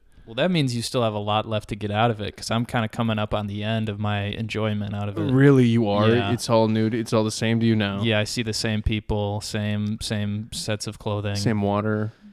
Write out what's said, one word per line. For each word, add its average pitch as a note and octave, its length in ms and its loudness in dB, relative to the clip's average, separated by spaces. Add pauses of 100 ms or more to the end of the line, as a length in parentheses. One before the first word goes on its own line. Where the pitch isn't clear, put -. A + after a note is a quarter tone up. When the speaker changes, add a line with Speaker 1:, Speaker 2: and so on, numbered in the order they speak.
(260)
Speaker 1:
Well, A#2 100 -18
that D3+ 140 0
means C#3 260 2
you A#2 60 -2
still A#2+ 220 -2
have A2 100 0
a G#2 60 -4
lot G#2 280 0
left G#2+ 220 -4
to A2+ 60 -6
get G#2 160 -4
out A2+ 180 4
of A2 100 -2
it, F#2+ 160 -6
'cause - 140 -10
I'm A2+ 160 0
kinda A2+ 240 -2
coming A2+ 300 -2
up G#2+ 160 -4
on G#2 100 -2
the G#2 180 -6
end A2 260 -2
of G#2 100 -6
my G#2 220 -2
enjoyment G#2 760 -4
out G2+ 120 -4
of G2+ 120 -6
it. D3 120 -2
Speaker 2:
Really, C3 360 8
you A#2 200 4
are? G#2 220 4
Speaker 1:
Yeah. A#2+ 220 2
Speaker 2:
It's A#2+ 180 -2
all A2+ 180 6
new A2 220 2
to, A2+ 100 0
it's A2+ 140 -2
all A2 100 4
the G#2+ 60 0
same A2+ 300 0
to A2+ 80 2
you A2+ 80 6
now? G2+ 260 0
Speaker 1:
Yeah, A2 160 2
I G#2+ 60 2
see A#2 180 -4
the A2 120 -4
same G#2+ 280 -2
people, G#2 600 -2
same, G#2 600 -2
same G#2 500 -4
sets - 360 -6
of G#2+ 100 -10
clothing. G#2 380 -4
Speaker 2:
Same G#2 260 0
water. G#2+ 500 0 (220)